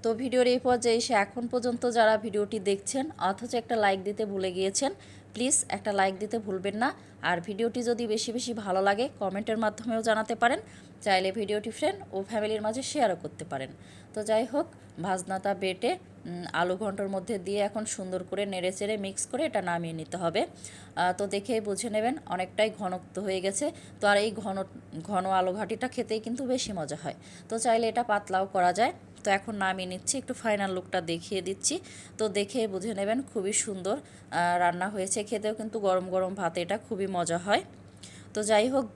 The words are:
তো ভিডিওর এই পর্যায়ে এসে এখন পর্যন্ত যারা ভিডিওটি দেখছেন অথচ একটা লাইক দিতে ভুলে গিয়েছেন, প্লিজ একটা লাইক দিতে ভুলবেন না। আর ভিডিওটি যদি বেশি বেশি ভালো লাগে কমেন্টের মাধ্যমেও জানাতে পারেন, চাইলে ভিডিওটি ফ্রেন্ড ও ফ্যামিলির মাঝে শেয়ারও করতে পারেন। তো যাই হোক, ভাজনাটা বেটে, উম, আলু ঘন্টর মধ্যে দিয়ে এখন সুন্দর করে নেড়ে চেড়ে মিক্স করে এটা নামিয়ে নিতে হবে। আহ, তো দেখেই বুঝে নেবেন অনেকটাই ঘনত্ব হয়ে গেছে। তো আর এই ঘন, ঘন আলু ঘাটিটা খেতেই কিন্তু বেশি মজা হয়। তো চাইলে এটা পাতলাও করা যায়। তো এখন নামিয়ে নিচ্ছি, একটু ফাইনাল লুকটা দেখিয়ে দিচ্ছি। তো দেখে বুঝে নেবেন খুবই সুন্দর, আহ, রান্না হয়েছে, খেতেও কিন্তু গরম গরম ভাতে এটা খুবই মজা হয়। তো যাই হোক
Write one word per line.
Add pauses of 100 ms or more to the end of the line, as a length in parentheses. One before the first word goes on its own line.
তো
ভিডিওর
এই
পর্যায়ে
এসে
এখন
পর্যন্ত
যারা
ভিডিওটি
দেখছেন
অথচ
একটা
লাইক
দিতে
ভুলে
গিয়েছেন, (420)
প্লিজ
একটা
লাইক
দিতে
ভুলবেন
না। (280)
আর
ভিডিওটি
যদি
বেশি
বেশি
ভালো
লাগে (100)
কমেন্টের
মাধ্যমেও
জানাতে
পারেন, (400)
চাইলে
ভিডিওটি
ফ্রেন্ড (140)
ও
ফ্যামিলির
মাঝে
শেয়ারও
করতে
পারেন। (440)
তো
যাই
হোক, (360)
ভাজনাটা
বেটে, (260)
উম,
আলু
ঘন্টর
মধ্যে
দিয়ে
এখন
সুন্দর
করে
নেড়ে
চেড়ে
মিক্স
করে
এটা
নামিয়ে
নিতে
হবে। (500)
আহ,
তো
দেখেই
বুঝে
নেবেন (120)
অনেকটাই
ঘনত্ব
হয়ে
গেছে। (280)
তো
আর
এই
ঘন, (400)
ঘন
আলু
ঘাটিটা
খেতেই
কিন্তু
বেশি
মজা
হয়। (340)
তো
চাইলে
এটা
পাতলাও
করা
যায়। (320)
তো
এখন
নামিয়ে
নিচ্ছি,
একটু
ফাইনাল
লুকটা
দেখিয়ে
দিচ্ছি। (380)
তো
দেখে
বুঝে
নেবেন
খুবই
সুন্দর,
আহ,
রান্না
হয়েছে,
খেতেও
কিন্তু
গরম
গরম
ভাতে
এটা (100)
খুবই
মজা
হয়। (720)
তো
যাই
হোক